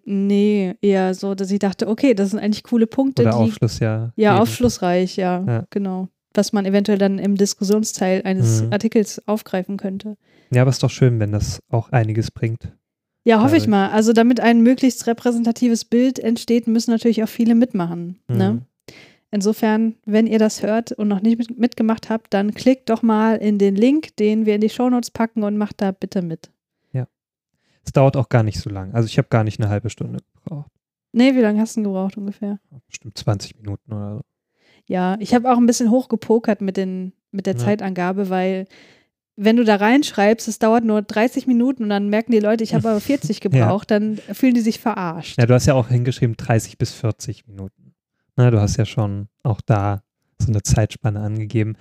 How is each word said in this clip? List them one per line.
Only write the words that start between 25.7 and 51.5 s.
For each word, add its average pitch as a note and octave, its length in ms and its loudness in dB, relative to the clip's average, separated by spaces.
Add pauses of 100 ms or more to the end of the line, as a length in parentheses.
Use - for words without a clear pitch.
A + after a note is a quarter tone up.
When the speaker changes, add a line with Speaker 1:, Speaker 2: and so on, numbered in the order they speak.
Speaker 1:
da G3 100 0
bitte - 300 -6
mit. E3 300 -10 (420)
Speaker 2:
Ja. B2+ 140 -6 (760)
Es - 80 -12
dauert C3+ 240 4
auch C3+ 140 -2
gar A#2 140 2
nicht G#2+ 160 -4
so - 100 -10
lang. G2 240 -10
Also A#2 140 0
ich - 100 -14
hab C3+ 120 0
gar A2+ 140 2
nicht G#2+ 160 -4
eine G#2+ 100 -2
halbe G#2 200 -4
Stunde A#2 300 -10 (160)
gebraucht. - 360 -14 (400)
Speaker 1:
Nee, B3+ 240 4
wie B3+ 60 4
lange G#3+ 180 2
hast A3 160 -4
du A3 60 -4
denn G#3+ 100 -2
gebraucht F#3+ 260 -4
ungefähr? G3+ 420 -10 (280)
Speaker 2:
Bestimmt - 300 -18
zwanzig - 400 -6
Minuten G#2 340 -12
oder G#2 260 -10
so. - 40 -12 (640)
Speaker 1:
Ja, F#3 320 -2
ich G#3 140 -6
hab A#3+ 120 2
auch B3+ 120 2
ein A#3+ 80 4
bisschen A#3 240 2
hochgepokert A3+ 720 0
mit F#3+ 160 -4
den, F#3 340 -6 (200)
mit G3 160 -8
der F#3+ 80 0
Speaker 2:
Ja. A#2+ 40 -6
Speaker 1:
Zeitangabe, F#3+ 720 -2
weil F#3 380 -2 (680)
wenn A3 220 2
du B3 80 2
da G#3+ 120 4
reinschreibst, A3 720 2
es A3 120 -8
dauert A3+ 260 2
nur G#3+ 160 0
dreißig A3 460 -2
Minuten B3+ 360 0
und G#3 60 -4
dann G3+ 200 -2
merken A3 220 -2
die A3 80 4
Leute, G#3+ 240 0
ich A3 120 -4
hab G#3 100 0
aber G#3+ 160 0
Speaker 2:
<laughs> - 0 -
Speaker 1:
vierzig B3+ 420 -4
Speaker 2:
Ja. G3+ 60 -2
Speaker 1:
gebraucht, D#3 420 2
dann G#3+ 260 0 (140)
fühlen B3+ 220 2
die A#3+ 80 2
sich A3 180 -2
verarscht. F3 600 -6
Speaker 2:
Ja, B2 60 4
du A#2+ 100 4
hast B2+ 100 2
ja D3 80 4
auch B2+ 160 0
hingeschrieben, B2 480 -2
dreißig - 400 -2
bis - 160 -4
vierzig - 540 -8
Minuten. G2 340 -16 (560)
Na, B2 140 6
du A2+ 80 4
hast G2+ 160 0
ja - 100 0
schon G2+ 440 -4 (140)
auch G#2 180 -2
da G2+ 420 0 (360)
so - 100 -2
eine G#2+ 120 0
Zeitspanne G#2 600 -2
angegeben. G#2+ 600 -4